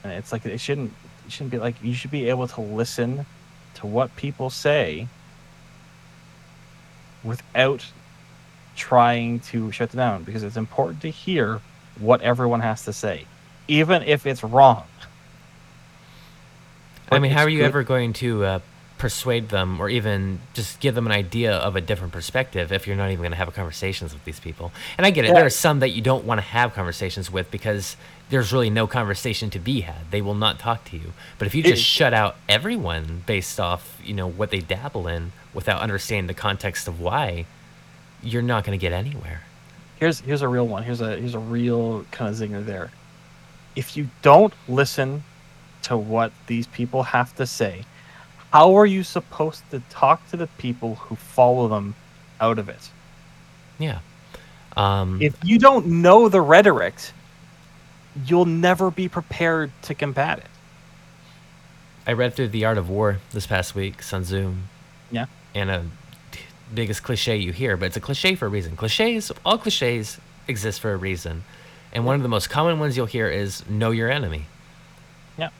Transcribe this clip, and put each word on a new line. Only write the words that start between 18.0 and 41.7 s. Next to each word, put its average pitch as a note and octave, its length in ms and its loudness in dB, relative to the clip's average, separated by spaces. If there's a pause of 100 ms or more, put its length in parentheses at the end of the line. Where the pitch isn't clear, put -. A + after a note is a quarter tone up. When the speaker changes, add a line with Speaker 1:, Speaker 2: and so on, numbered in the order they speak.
Speaker 2:
to, A2 320 -2
uh, F#2+ 140 0 (380)
persuade A#2 500 -2
them F#2 320 -2
or G2+ 80 -2
even G2 540 -2 (120)
just - 280 -8
give C3+ 120 0
them A#2 120 -2
an A2 80 0
idea G#2 420 0
of F#2 220 -2
a - 20 0
different F2 320 -4
perspective F2 640 -4
if G2 120 -4
you're G2 120 -4
not G2 140 -2
even E2+ 120 -4
gonna E2+ 120 -4
have F2 180 -4
conversations F2+ 600 -8
with D2 120 -18
these D#2 160 -12
people? E2 320 -12 (240)
And F3+ 80 2
I G3+ 40 8
get D3+ 140 2
it. A2+ 60 4
Speaker 1:
Yeah. F3 60 10
Speaker 2:
There E3+ 100 10
are C3 40 4
some D3 300 2
that B2+ 120 2
you G#2 100 -4
don't B2+ 240 2
wanna A2 160 0
have A#2 320 0
conversations F2+ 580 -6
with F#2 180 -4
because G#2 460 -4 (340)
there's B2 220 0
really B2 180 2
no A2 180 2
conversation G#2+ 640 -4
to - 80 -8
be A#2 220 -2
had. D#2+ 300 -10
They G#2 100 -2
will G2+ 140 -4
not G#2 240 0
talk A2+ 300 -4
to E2+ 80 -12
you. E2 160 -12 (240)
But G2+ 100 -4
if F#2 80 -4
you D#3 60 0
Speaker 1:
It D#3+ 60 6
Speaker 2:
just B2+ 160 4
shut C3+ 300 4
out G#2+ 220 4 (140)
everyone F2+ 760 -2
based G2+ 320 -4
off, F2+ 460 -4
you G#2 100 -10
know, F#2+ 160 -4
what F#2 220 -6
they G2 80 -2
dabble F#2 480 -8
in E2+ 240 -6 (220)
without - 280 -2
understanding G2 460 -4
the F2+ 60 -6
context G2 560 -4
of E2+ 100 -8
why, F2+ 460 -4 (760)
you're A#2+ 200 -4
not A#2+ 240 0
gonna G2+ 120 -4
get F2 140 -2
anywhere. F2+ 520 -8 (520)
Speaker 1:
Here's, D#3+ 240 0
here's C#3 220 -4
a C#3 80 -2
real B2 180 0
one. G#2+ 160 -6
Here's A#2+ 160 -6
a, A2 160 -4
here's B2 200 -6
a A2+ 40 -4
real A#2 720 -2